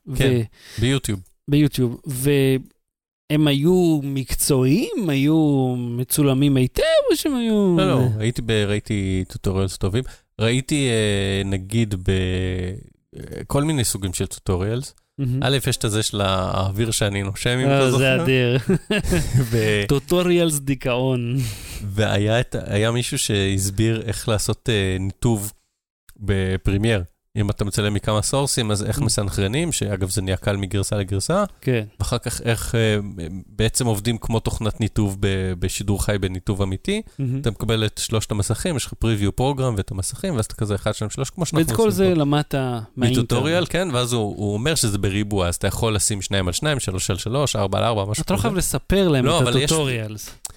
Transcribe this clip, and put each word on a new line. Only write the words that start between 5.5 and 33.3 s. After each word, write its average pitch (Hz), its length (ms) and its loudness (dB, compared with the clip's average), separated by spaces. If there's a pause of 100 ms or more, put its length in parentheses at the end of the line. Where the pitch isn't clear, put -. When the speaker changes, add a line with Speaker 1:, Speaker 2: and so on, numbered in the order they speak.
Speaker 2:
מצולמים 131 800 2
היטב, 127 260 2 (280)
או 339 60 4
שהם 294 200 -2
היו 214 420 2
Speaker 1:
לא, 143 100 4
לא, 135 120 2
Speaker 2:
אה? 131 60 4 (120)
Speaker 1:
הייתי 113 240 -2
ב-, 113 80 -4
ראיתי 101 760 0
טוטוריאלס 95 480 -2
טובים. 104 280 -2 (360)
ראיתי, 131 480 0
אה, 101 560 0
נגיד, 98 500 0
ב-, 92 160 -2 (1040)
אה, - 300 -12
כל 143 180 2
מיני 151 200 2
סוגים 98 280 -4
של 98 140 -2
טוטוריאלס. 104 680 -4 (240)
Speaker 2:
מהמם. 131 240 -2
Speaker 1:
א', 131 240 2
יש 127 100 0
את - 80 -6
הזה 110 180 0
של - 180 -2
האוויר 95 680 0
שאני 101 320 0
נושם, 98 360 -4
אם 135 100 2
Speaker 2:
אה, 139 80 4
Speaker 1:
אתה 135 80 4
Speaker 2:
זה 127 60 4
Speaker 1:
זוכר. 131 320 2
Speaker 2:
אדיר. 127 360 2 (420)
Speaker 1:
<laughs> 135 500 2
ו- 107 380 2
Speaker 2:
טוטוריאלס 170 680 2
דיכאון. 127 800 0 (480)
Speaker 1:
והיה 104 560 2
את, - 160 -4 (100)
היה 107 240 2
מישהו 123 280 -2
שהסביר 98 880 0
איך 104 220 -4
לעשות, 107 400 -2
אה, 98 320 0
ניתוב 104 520 -2 (640)
בפרימייר. 98 840 0 (340)
אם 107 140 0
אתה - 140 -2
מצלם 104 300 0
מכמה 107 280 0
סורסים, 131 480 0
אז 101 140 -2
איך 104 140 -2
Speaker 2:
Mm. 143 60 0
Speaker 1:
מסנכרנים, 110 680 0
שאגב, 98 380 -2
זה 98 120 -2
נהיה 95 140 0
קל 101 200 -2
מגרסה 98 400 -2
לגרסה. 101 480 -2 (160)
Speaker 2:
כן. 120 240 0 (160)
Speaker 1:
ואחר - 180 -2
כך - 220 -6
איך, 117 340 -2
אה, 110 240 4 (480)